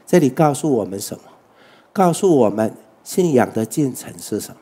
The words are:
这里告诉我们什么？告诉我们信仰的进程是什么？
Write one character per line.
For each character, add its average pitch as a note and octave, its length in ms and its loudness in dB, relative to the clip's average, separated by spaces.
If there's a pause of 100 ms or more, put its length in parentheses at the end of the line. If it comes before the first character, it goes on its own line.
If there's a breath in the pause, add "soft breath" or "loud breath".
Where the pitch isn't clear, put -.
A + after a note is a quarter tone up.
这 F3+ 140 2
里 D#3 100 4
告 D#3 240 0
诉 D3 160 -4
我 A#2 160 0
们 F#2+ 140 -10
什 F#2+ 180 -12
么？ - 60 -18 (680 soft breath)
告 F3+ 200 2
诉 F3 240 2
我 A2+ 140 4
们 A2 240 -2 (300)
信 F3+ 280 -2
仰 A2 200 2
的 A2 120 -4
进 C3+ 300 -4
程 - 240 -16
是 G2+ 220 -8
什 - 100 -14
么？ - 120 -20